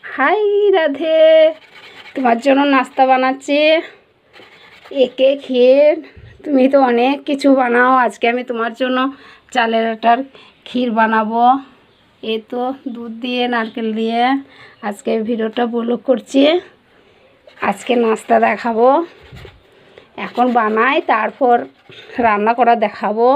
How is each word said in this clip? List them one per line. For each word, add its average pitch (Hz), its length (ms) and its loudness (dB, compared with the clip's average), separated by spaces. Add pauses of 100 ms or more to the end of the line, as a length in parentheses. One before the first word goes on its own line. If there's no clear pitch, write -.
(140)
হাই 330 280 0 (340)
রাধে, 320 440 0 (920)
তোমার 240 300 2
জন্য 277 160 4 (140)
নাস্তা 262 360 0
বানাচ্ছি 262 480 0 (1500)
একে 262 260 0 (140)
ক্ষীর। 269 500 4 (500)
তুমি 269 280 2
তো 277 60 4 (120)
অনেক 247 260 0 (120)
কিছু 277 200 0 (120)
বানাও, 247 320 2 (140)
আজকে - 260 -6
আমি 247 180 -6
তোমার 233 300 -6
জন্য 254 180 -2 (560)
চালের 226 300 0 (100)
আটার 233 240 0 (480)
ক্ষীর 247 220 -4 (100)
বানাবো। 220 440 0 (800)
এই 220 160 -6 (120)
তো 247 120 -6 (320)
দুধ 233 180 -12 (120)
দিয়ে, 247 180 -4 (120)
নারকেল 226 340 -4 (100)
দিয়ে 226 240 -2 (680)
আজকে 208 220 -8 (180)
ভিডিওটা 220 360 -4 (100)
বলক 233 340 -4
করছি। 269 340 0 (1300)
আজকে 202 240 -6 (120)
নাস্তা 220 320 0 (100)
দেখাবো, 226 420 0 (1400)
এখন 240 200 -2 (120)
বানাই, 226 380 0 (160)
তারপর 220 440 0 (680)
রান্না 214 340 2
করা 233 160 4 (100)
দেখাবো। 214 520 -2